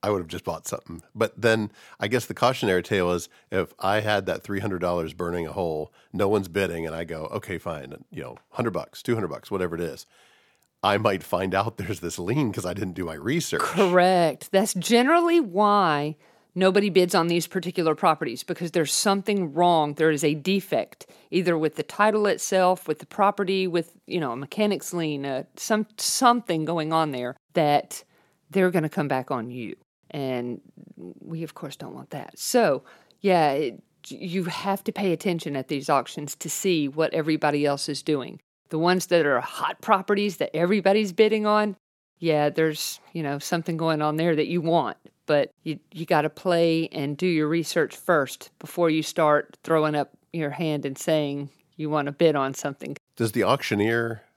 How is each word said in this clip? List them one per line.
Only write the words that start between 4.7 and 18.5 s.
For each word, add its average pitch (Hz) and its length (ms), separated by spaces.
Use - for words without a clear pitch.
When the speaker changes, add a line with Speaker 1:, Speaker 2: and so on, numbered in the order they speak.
Speaker 1:
dollars 87 340
burning 85 360
a 73 40
hole, 80 400
no 98 160
one's 101 180
bidding, 85 400
and 80 80
I 82 80
go, 80 220
"Okay, 95 340
fine, 73 540
you 78 100
know, 62 140
hundred 120 200
bucks, - 320
two 123 120
hundred 101 140
bucks, - 220
whatever 90 240
it 82 60
is," 80 260
I 101 180
might 101 260
find 95 280
out 98 240
<laughs> - 20
there's 101 200
this 87 220
lien 113 320
'cause 87 140
I 90 80
didn't 95 180
do 90 140
my 80 80
research. 120 480
Speaker 2:
Correct. 180 880
That's 196 220
generally 320 680
why 180 720
nobody 190 340
bids 180 260
on 170 120
these 170 200
particular 170 480
properties, 151 500
because 175 260